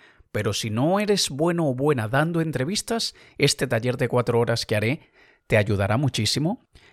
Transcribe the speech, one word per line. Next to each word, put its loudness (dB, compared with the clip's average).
pero -2
si -4
no 0
eres 0
bueno 0
o 0
buena 0
dando 0
entrevistas, -4
este 2
taller -2
de 0
cuatro 2
horas 0
que 0
haré -2
te 4
ayudará 2
muchísimo. 0